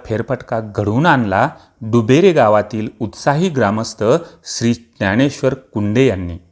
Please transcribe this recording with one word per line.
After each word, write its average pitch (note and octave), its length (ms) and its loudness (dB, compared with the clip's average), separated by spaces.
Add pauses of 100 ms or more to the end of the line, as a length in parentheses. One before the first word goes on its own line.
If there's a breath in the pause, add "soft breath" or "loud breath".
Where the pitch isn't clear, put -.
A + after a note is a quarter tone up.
फेरफटका A2+ 540 -4
घडवून G#2+ 460 -2
आणला B2 440 2 (320 soft breath)
डुबेरे A#2+ 500 2
गावातील G#2+ 560 2 (120)
उत्साही D3 500 -2
ग्रामस्थ A2 540 -2 (420 loud breath)
श्री A#2 280 -2
ज्ञानेश्वर B2+ 800 -2
कुंडे A2+ 540 0
यांनी. F#2 300 -4 (140)